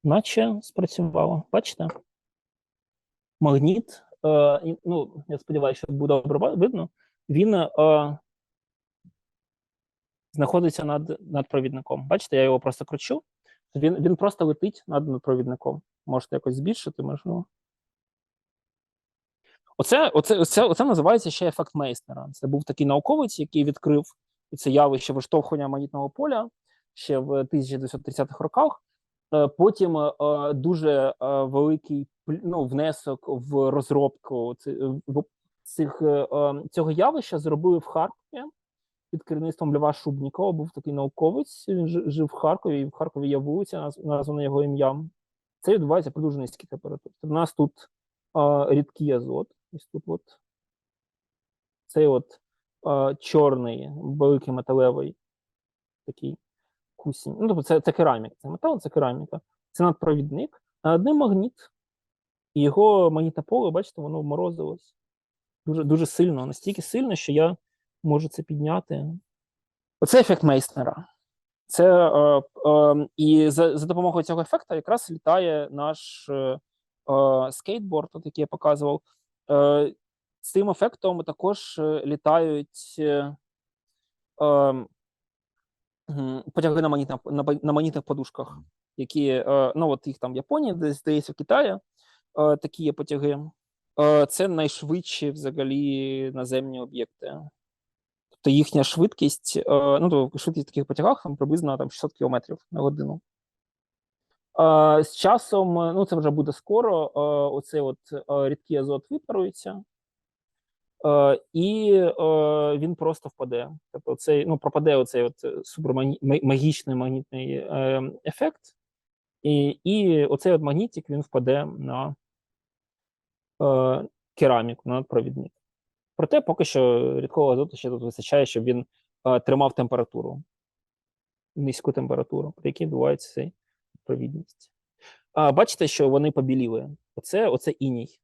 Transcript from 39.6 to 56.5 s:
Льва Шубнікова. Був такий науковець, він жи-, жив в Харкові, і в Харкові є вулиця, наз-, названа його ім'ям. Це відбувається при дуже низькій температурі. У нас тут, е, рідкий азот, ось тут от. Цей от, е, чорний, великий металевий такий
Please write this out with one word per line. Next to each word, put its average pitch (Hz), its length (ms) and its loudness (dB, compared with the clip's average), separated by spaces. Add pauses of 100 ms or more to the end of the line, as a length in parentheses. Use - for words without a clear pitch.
Льва 147 180 2
Шубнікова. 143 580 -4
Був 160 200 -6
такий 147 220 -10
науковець, 160 720 -4
він 180 200 -2
жи-, 170 220 -4
жив 151 160 -2
в 147 60 -6
Харкові, 160 500 -2
і 135 40 -4
в 147 60 -10
Харкові 143 380 -6
є 139 80 0
вулиця, 156 440 -6
наз-, 147 240 -12
названа 147 380 -4
його 139 200 0
ім'ям. 143 480 -2 (480)
Це 196 140 2
відбувається 160 380 0
при 156 100 -8
дуже 143 180 -2
низькій - 280 -12
температурі. - 540 -14
У 160 60 -10
нас 156 260 -2
тут, - 360 -2 (480)
е, 143 320 2
рідкий 143 420 0
азот, 127 360 -4 (240)
ось 160 160 -18
тут - 200 -14
от. 170 140 -6 (1700)
Цей 156 200 4
от, 127 340 0 (460)
е, 139 320 0
чорний, 131 760 2
великий 143 580 0
металевий 131 640 0 (880)
такий 139 320 -12 (580)